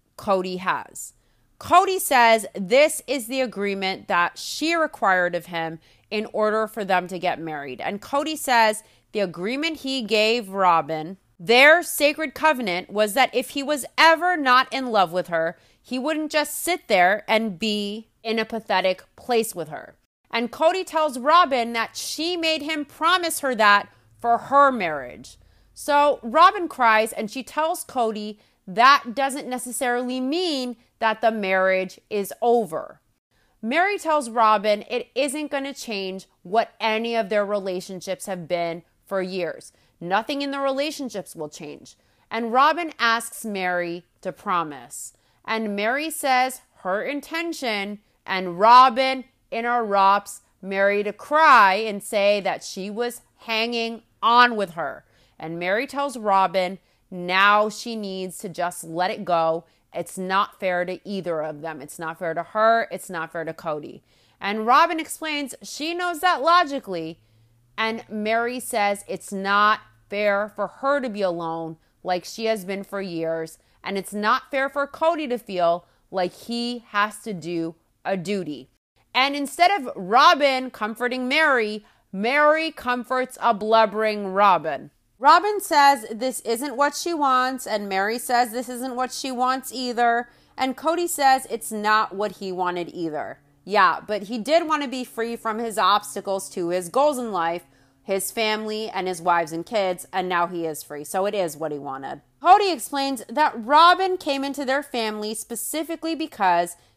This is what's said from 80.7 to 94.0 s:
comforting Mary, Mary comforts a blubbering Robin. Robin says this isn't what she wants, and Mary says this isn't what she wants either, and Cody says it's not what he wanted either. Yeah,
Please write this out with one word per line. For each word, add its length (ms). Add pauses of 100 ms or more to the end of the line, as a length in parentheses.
comforting 580
Mary, 560 (280)
Mary 580
comforts 720
a 120
blubbering 760
Robin. 600 (280)
Robin 420
says 500
this 300
isn't 360
what 180
she 180
wants, 540
and 220
Mary 300
says 340
this 160
isn't 260
what 180
she 200
wants 400
either, 560 (280)
and 200
Cody 320
says 420
it's 220
not 420
what 220
he 160
wanted 420
either. 460 (240)
Yeah, 420